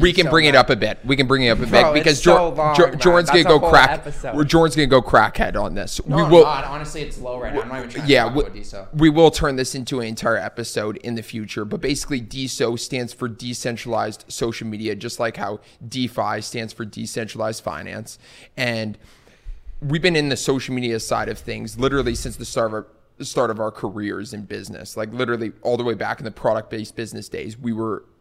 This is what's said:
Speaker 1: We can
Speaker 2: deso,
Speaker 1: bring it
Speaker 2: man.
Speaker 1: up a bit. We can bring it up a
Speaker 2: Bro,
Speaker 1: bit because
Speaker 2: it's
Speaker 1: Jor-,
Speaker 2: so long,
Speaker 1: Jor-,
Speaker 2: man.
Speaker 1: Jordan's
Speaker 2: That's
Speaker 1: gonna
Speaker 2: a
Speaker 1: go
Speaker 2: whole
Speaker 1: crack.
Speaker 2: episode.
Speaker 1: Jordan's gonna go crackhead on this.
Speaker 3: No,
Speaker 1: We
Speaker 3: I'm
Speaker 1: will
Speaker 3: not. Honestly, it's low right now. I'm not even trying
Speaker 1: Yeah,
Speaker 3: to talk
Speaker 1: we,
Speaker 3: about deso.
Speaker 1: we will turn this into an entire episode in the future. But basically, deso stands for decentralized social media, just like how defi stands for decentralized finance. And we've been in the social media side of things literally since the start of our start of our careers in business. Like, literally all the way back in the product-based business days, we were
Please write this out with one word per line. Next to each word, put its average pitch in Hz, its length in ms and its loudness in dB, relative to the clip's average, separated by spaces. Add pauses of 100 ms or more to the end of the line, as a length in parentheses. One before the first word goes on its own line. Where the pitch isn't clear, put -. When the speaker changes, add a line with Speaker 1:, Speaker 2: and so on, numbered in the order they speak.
Speaker 1:
We 175 120 6
can 180 140 2
Speaker 2:
deso, 143 40 -2
Speaker 1:
bring 160 160 6
it 147 60 6
Speaker 2:
man. 135 80 8
Speaker 1:
up 123 100 4
a 135 40 2
bit. 107 300 -2
We 131 100 0
can 131 140 2
bring 131 160 2
it 120 60 4
up 110 100 2
a - 60 -2
Speaker 2:
Bro, 120 260 4
Speaker 1:
bit - 20 2
because 156 200 4
Speaker 2:
it's - 100 -4
Speaker 1:
Jor-, 175 140 8
Speaker 2:
so 170 100 2
long, 151 260 0
Speaker 1:
Jor-, 165 140 8
Speaker 2:
man. 151 100 -6
Speaker 1:
Jordan's 175 300 4
Speaker 2:
That's 170 160 6
Speaker 1:
gonna 175 100 8
Speaker 2:
a 147 40 8
Speaker 1:
go - 20 -2
Speaker 2:
whole 165 100 2
Speaker 1:
crack. 135 200 8
Speaker 2:
episode. 147 580 -4
Speaker 1:
Jordan's 165 260 4
gonna 151 140 2
go 131 120 8
crackhead 113 540 2
on 101 200 -2
this. 95 320 -6
Speaker 3:
No, 147 100 0
Speaker 1:
We - 60 4
Speaker 3:
I'm - 100 2
Speaker 1:
will 170 100 12
Speaker 3:
not. 147 220 0
Honestly, 147 380 -8
it's 143 180 -10
low 123 200 -8
right 113 140 -6
now. 139 60 -2
I'm - 80 -6
not 131 100 -8
even 127 120 -10
trying 147 180 -4
Speaker 1:
Yeah, 127 160 6
Speaker 3:
to 113 60 0
talk 127 60 -4
Speaker 1:
we, 147 60 2
Speaker 3:
about 98 140 -10
deso. - 380 -12
Speaker 1:
we 156 160 6
will 156 200 8
turn 151 240 0
this 131 220 -4
into 131 240 -6
an 113 80 -4
entire 110 300 -2
episode 107 600 -6
in 120 160 -8
the 113 80 -8
future. 107 420 -8
But 104 180 -8
basically, 139 380 -2
deso 123 560 -4
stands 120 360 -8
for - 160 -8
decentralized 113 960 -6
social 117 400 -6
media, 107 300 -6
just 110 240 -10
like 113 160 -4
how 104 240 -8 (260)
defi 110 540 -4
stands 110 320 -10
for - 120 -10
decentralized 110 800 -8
finance. 95 560 -12 (380)
And 113 420 -4 (840)
we've 147 220 -2
been 175 140 2
in 147 140 0
the 131 60 -2
social 131 380 -2
media 123 240 -4
side 110 300 -4
of 107 100 -8
things 110 400 -10
literally 127 380 0
since - 180 -8
the 120 100 -12
start 117 220 -2
of 107 80 -6
our 107 120 -8 (380)
start 120 260 0
of 107 100 -6
our 107 100 -4
careers 101 640 -8
in 107 100 -12
business. 101 520 -14
Like, 110 160 -8
literally 117 400 -4 (100)
all 123 140 0
the 120 80 -2
way 120 100 -2
back 107 240 -6
in - 60 -12
the 113 60 -10
product-based 110 680 -4
business 110 320 -12
days, - 300 -10
we 120 140 -4
were 110 320 -6 (160)